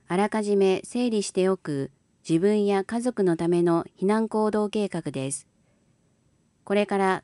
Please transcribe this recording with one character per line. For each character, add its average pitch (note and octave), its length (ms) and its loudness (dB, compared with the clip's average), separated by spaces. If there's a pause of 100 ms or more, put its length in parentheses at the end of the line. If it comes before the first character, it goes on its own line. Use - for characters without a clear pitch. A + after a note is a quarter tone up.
あ F3 120 -2
ら G#3 100 2
か A3 140 -2
じ G3+ 140 0
め F#3+ 280 4
整 B3 240 -2
理 A3 140 0
し - 80 -6
て F#3 180 2
お F#3+ 80 2
く C#3+ 340 -6 (380)
自 D#3+ 100 2
分 G3+ 280 2
や G3 180 0
家 A#3 160 -6
族 A#3 240 -2
の E3 140 2
た E3+ 100 -2
め F3 140 4
の E3+ 240 2 (120)
避 - 60 -6
難 G#3+ 240 2
行 G#3+ 220 0
動 G#3+ 180 0
計 G3+ 200 -2
画 D#3+ 220 -6
で C3+ 200 -6
す。 - 160 -12 (1160)
こ G3 100 -4
れ G#3 100 2
か G3+ 140 -2
ら F#3+ 260 0